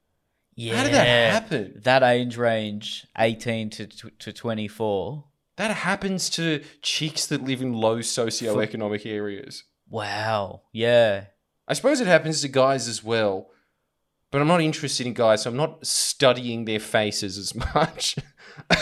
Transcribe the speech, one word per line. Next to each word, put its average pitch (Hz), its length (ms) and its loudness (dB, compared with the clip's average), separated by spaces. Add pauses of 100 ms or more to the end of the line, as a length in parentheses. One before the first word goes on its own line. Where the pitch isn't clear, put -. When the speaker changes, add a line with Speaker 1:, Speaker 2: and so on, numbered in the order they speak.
(560)
Speaker 1:
Yeah. 117 200 -4
Speaker 2:
How 254 60 0
did 285 100 0
that 123 400 6
happen? 135 520 -2
Speaker 1:
That 131 180 6
age 123 340 4
range, 110 680 -2 (100)
eighteen 113 540 0
to, 107 160 -12
to, - 240 -20
to - 220 -14
twenty-four. 107 920 -4 (320)
Speaker 2:
That 214 140 -4
happens 190 600 -2
to 160 320 -2 (200)
chicks - 440 -4
that 139 180 -4
live 131 180 -4
in 127 120 -2
low 113 260 2
socioeconomic 110 1000 -2
Speaker 1:
For 117 60 -12
Speaker 2:
areas. 104 560 -8 (240)
Speaker 1:
Wow. 104 760 -4 (100)
Yeah. 110 540 4 (420)
Speaker 2:
I - 60 0
suppose 262 260 2
it 220 80 0
happens 156 340 4
to 143 60 -4
guys 131 400 2
as 110 160 -8
well, 107 460 0 (840)
but 139 100 0
I'm 147 60 2
not 175 120 4
interested 147 460 -2
in 117 80 -6
guys, 110 280 4
so 123 80 -4
I'm 117 60 -4
not 156 300 -4
studying 123 800 0
their 107 160 -2
faces 104 580 -2
as 92 160 -8
<laughs> - 200 -6
much. - 420 -2 (640)